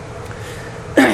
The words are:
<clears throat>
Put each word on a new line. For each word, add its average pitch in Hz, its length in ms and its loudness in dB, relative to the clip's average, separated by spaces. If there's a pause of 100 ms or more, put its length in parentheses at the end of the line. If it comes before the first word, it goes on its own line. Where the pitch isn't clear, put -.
(960)
<clears throat> 262 160 10